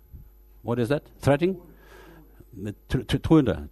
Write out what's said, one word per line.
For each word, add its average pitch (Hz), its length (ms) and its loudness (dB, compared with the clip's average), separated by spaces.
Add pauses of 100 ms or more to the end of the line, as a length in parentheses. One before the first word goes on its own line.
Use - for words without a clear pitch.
(600)
What 120 180 -4
is 117 100 0
that? - 140 -2 (180)
Threatening? 170 400 2 (920)
Men 104 240 -10 (140)
tr-, 127 160 -2
tr-, - 140 -2
tror 160 240 6
du 113 100 0
det? 76 200 -8